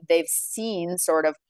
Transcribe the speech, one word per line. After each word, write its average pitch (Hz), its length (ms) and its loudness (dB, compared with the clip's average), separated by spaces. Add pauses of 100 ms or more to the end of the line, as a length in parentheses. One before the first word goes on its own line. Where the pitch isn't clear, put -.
they've 170 200 4
seen 180 680 -4
sort 160 300 2
of 151 80 2 (160)